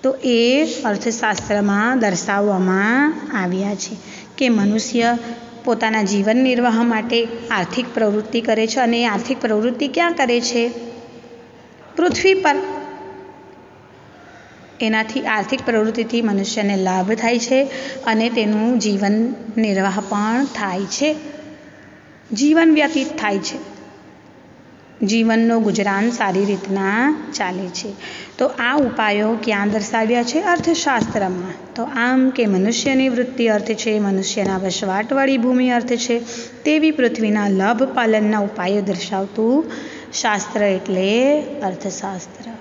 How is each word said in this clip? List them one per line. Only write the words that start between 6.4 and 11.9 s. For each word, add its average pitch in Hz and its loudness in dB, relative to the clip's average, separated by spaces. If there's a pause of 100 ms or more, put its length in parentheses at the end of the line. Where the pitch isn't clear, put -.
માટે 233 0 (240)
આર્થિક 214 -2
પ્રવૃત્તિ 214 0
કરે 220 0
છે 233 -2
અને 233 2
એ - 2
આર્થિક 233 -2
પ્રવૃત્તિ 233 0
ક્યાં 339 0
કરે 240 2
છે? 240 0 (1200)